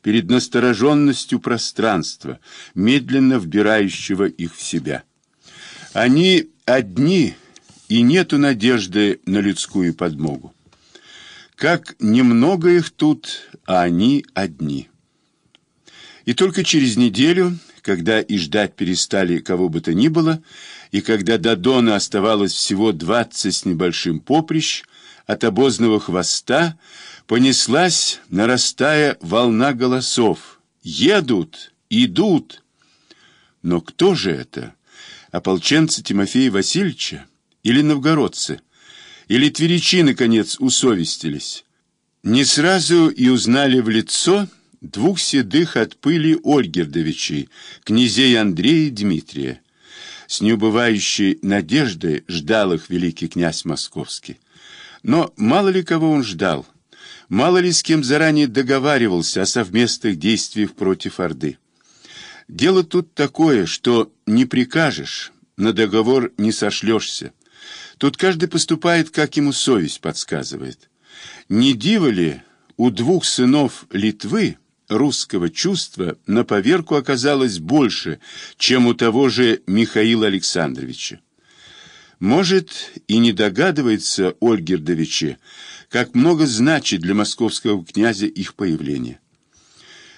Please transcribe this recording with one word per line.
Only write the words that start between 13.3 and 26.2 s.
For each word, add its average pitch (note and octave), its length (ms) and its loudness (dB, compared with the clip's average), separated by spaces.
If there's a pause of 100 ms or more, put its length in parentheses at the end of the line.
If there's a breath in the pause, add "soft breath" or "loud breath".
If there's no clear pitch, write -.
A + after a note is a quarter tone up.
а F#2 160 2
они G2+ 520 2
одни. D2+ 540 -6 (1400 loud breath)
И A#2+ 100 -2
только F#3 300 0
через C3 340 2
неделю, E3 600 2 (240 soft breath)
когда G2+ 400 0
и G#2+ 160 -4
ждать F#2 380 -2
перестали F2+ 640 -2
кого F2+ 300 -2
бы D#2+ 120 -4
то E2 120 -2
ни A2 140 2
было, D#3+ 340 0 (500 loud breath)
и G2 100 -2
когда A2 360 0
до A2+ 180 0
Дона A#2 400 2
оставалось G2+ 580 -2
всего G#2 380 -2
двадцать F#2+ 640 -4
с - 100 -6
небольшим F2 540 -2
поприщ, D#3+ 640 -2 (420 loud breath)
от G#2 180 -4
обозного A2+ 560 2
хвоста B2 800 -2 (500 loud breath)